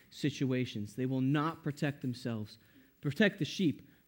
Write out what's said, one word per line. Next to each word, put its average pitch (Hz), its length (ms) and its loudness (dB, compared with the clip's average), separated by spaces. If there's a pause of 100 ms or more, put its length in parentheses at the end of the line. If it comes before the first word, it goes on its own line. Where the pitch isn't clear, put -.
situations. 127 840 -2
They 131 100 -2
will 131 160 0
not 151 420 2
protect 143 380 -2
themselves, 117 560 -4 (440)
protect 196 360 4
the 147 80 0
sheep - 420 0 (200)